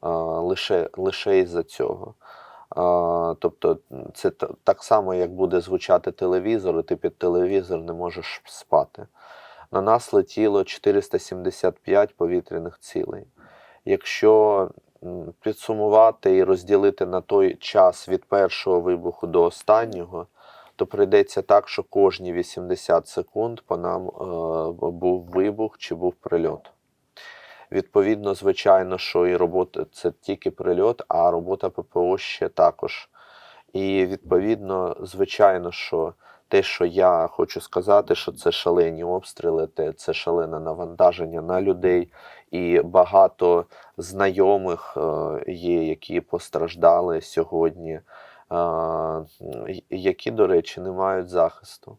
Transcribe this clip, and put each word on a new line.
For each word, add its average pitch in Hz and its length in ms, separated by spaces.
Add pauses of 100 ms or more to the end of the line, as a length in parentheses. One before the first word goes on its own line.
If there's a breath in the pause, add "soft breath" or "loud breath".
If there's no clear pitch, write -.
а, 78 80 (300)
лише, 90 580
лише 95 420
із-за 87 240
цього. - 500 (560 loud breath)
А, 85 720
тобто, 80 380 (140)
м, 65 220
це - 160
т-, - 180 (160)
так - 200
само, 98 300
як 90 200
буде 92 280
звучати 90 500
телевізор, 92 680
і 80 40
ти 87 120
під - 220
телевізор 90 640
не 85 120
можеш 87 520
спати. - 640 (640 loud breath)
На 95 100
нас 113 320
летіло 101 500
чотириста 98 560
сімдесят 92 600
п'ять 98 360
повітряних 85 640
цілей. - 440 (600 soft breath)
Якщо, 104 840 (340)
м, 87 360
підсумувати 107 960
і 95 80
розділити 95 640
на 90 160
той 95 340
час - 540
від 92 160
першого 95 560
вибуху 87 460
до 85 160
останнього, 87 840 (480 soft breath)
то 98 100
прийдеться 101 560
так, - 280
що - 140
кожні 92 500
вісімдесят 90 760
секунд - 540
по - 160
нам, 90 300
е, - 40 (800)
був 90 320
вибух 101 540
чи - 180
був 87 180
прильот. - 580 (1000 loud breath)
Відповідно, 101 600
звичайно, 95 640
що 90 300
і 90 80
робота, 87 560
це - 200 (100)
тільки - 300
прильот, 92 560
а 85 240
робота 90 380
П - 140
П - 160
О 90 180
ще - 320
також. - 600 (640 loud breath)
І, 98 320
відповідно, 95 960
звичайно, 95 720
що 85 420 (340 soft breath)
те, 98 160
що - 220
я 87 420
хочу - 340
сказати, 101 540
що - 160
це - 200
шалені 85 520
обстріли, 85 640
те, 78 260
це - 200
шалене 82 460
навантаження 85 840
на 90 200
людей. 90 500 (400 loud breath)
І 87 300
багато 90 840 (320 loud breath)
знайомих, 95 1000
е, 78 540
є, 87 320
які 80 380
постраждали 85 1000
сьогодні, 82 720
е, 78 80 (1700 loud breath)
й-, 92 220
які, 92 420
до 107 160
речі, 87 340
не 95 100
мають 92 380
захисту. - 680